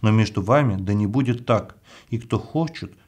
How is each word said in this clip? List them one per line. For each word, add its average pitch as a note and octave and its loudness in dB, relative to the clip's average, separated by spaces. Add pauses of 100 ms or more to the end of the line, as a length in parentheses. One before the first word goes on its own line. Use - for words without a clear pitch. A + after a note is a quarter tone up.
Но G#2+ 2
между G#2+ 2
вами A#2+ 2
да F#2+ -2
не G#2 2
будет A#2+ -2
так. A2+ -2 (340)
И A2+ -4
кто A2 -4
хочет D#3 -6 (140)